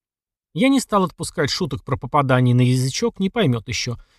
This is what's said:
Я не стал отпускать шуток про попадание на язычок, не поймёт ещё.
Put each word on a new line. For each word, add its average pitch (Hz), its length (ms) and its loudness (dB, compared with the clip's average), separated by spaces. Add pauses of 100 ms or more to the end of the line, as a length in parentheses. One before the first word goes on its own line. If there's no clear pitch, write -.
(540)
Я 226 160 2
не 269 100 2
стал 202 240 0
отпускать 151 460 -4
шуток - 340 -6
про 131 140 -4
попадание 127 580 2
на 123 60 4
язычок, 127 580 0
не 190 100 -2
поймёт 131 380 -2
ещё. 113 300 -8 (220)